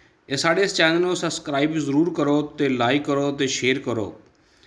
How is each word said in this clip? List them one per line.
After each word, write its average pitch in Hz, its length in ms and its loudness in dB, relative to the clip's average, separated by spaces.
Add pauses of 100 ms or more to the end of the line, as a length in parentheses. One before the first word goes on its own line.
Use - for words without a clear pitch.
(300)
ਇਹ 135 80 -4
ਸਾਡੇ 170 240 0
ਇਸ 196 120 0
ਚੈਨਲ 165 260 2
ਨੂੰ 180 160 0
ਸਬਸਕ੍ਰਾਈਬ 156 640 -2
ਜ਼ਰੂਰ 151 360 0
ਕਰੋ 147 280 2
ਤੇ 147 260 -2
like 131 360 2
ਕਰੋ 143 280 0
ਤੇ 139 160 -2
ਸ਼ੇਅਰ 131 320 0
ਕਰੋ। 113 420 -6 (460)